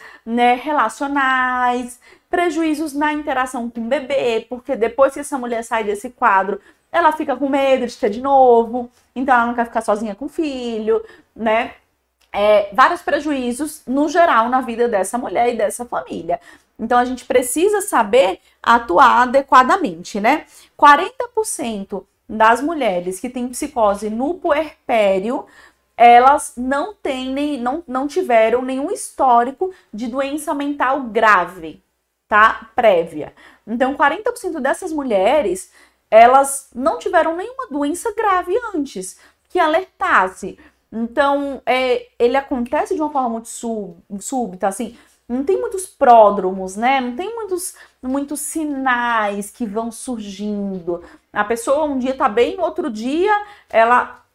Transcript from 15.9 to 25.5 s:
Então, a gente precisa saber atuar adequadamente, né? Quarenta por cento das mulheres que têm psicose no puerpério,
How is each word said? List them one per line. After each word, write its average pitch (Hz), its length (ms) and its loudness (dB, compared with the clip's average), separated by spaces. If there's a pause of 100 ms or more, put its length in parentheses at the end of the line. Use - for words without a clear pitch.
Então, 240 180 0
a 247 80 4
gente 254 200 -8
precisa 339 560 0
saber 262 580 2 (220)
atuar 247 600 4
adequadamente, 254 960 2
né? 262 260 0 (300)
Quarenta 339 580 4
por 440 120 -2
cento 208 600 -8 (240)
das 220 320 4
mulheres 196 580 -2
que 247 100 -8
têm 247 180 -8
psicose 220 600 -2
no 262 260 -4
puerpério, 254 1120 -2 (500)